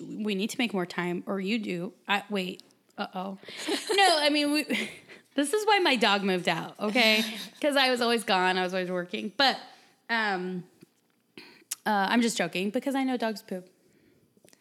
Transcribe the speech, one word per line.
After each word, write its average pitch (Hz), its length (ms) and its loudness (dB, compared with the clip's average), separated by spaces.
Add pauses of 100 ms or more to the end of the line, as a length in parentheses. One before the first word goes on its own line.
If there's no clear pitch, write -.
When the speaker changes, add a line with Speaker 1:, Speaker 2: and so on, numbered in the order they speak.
Speaker 1:
we 208 340 -6
need 202 140 -2
to - 100 -8
make 233 140 0
more 180 120 0
time, 175 400 -4
or 196 140 -4
you 196 180 -2
do. 180 360 -6 (140)
I, 202 220 0
wait. 185 340 -4 (340)
Uh-oh. 196 400 -8 (300)
<laughs> 392 280 -2
No, 370 240 6
I 294 100 4
mean, 294 220 2
we, 302 120 2
<laughs> - 720 -8
this 285 180 0
is 427 120 0
why 403 140 6
my 320 160 4
dog 202 280 4
moved 185 260 2
out, 165 320 -4
okay? 220 420 4 (180)
Speaker 2:
<laughs> - 200 -12
Speaker 1:
'Cause 285 160 2
I 262 120 4
was 247 120 0
always 233 240 2
gone. 185 320 2
I 185 60 0
was 180 100 -2
always 185 180 -2
working. 196 460 -6
But, 262 200 4 (520)
um, 185 560 0 (1200)
uh, 202 240 2
I'm 233 120 4
just 233 160 0
joking 190 340 -2
because 254 220 -4
I 269 120 0
know 254 100 0
dogs 220 260 -4
poop. 180 280 -12 (920)